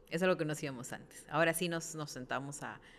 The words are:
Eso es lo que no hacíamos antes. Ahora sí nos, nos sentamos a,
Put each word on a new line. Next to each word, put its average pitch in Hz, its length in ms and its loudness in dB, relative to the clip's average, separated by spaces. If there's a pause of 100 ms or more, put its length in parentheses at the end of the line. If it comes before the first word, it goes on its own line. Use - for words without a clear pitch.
Eso 170 160 2
es - 20 8
lo 180 100 6
que 170 60 2
no 151 80 0
hacíamos 135 400 -4
antes. - 380 -12
Ahora 165 240 6
sí 175 160 0
nos, 165 260 -2
nos 151 160 -4
sentamos 135 520 -4
a, 113 180 -8 (180)